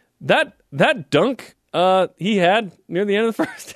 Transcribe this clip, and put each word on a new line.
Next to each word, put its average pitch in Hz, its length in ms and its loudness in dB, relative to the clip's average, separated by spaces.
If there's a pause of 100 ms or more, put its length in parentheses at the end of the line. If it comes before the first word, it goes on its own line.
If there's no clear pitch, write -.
(220)
That, 233 320 0 (200)
that 208 360 0
dunk, 214 460 -2 (180)
uh, 185 340 2 (100)
he 202 200 -2
had 190 340 2 (160)
near 170 160 -4
the 202 120 -2
end 226 120 0
of 220 80 -4
the 311 100 -2
<laughs> - 20 -4
first - 280 -18